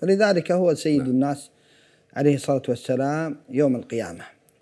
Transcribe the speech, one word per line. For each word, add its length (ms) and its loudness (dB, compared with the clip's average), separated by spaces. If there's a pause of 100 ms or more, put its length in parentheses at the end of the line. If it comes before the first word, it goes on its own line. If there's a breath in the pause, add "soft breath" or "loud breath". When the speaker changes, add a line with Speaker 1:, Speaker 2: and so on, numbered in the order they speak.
Speaker 1:
ولذلك 480 2
هو 220 2
سيد 280 0
Speaker 2:
نعم. 80 -2
Speaker 1:
الناس 400 0 (640 soft breath)
عليه 220 4
الصلاة 340 -2
والسلام 680 -2 (120)
يوم 260 2
القيامة، 480 -8 (380)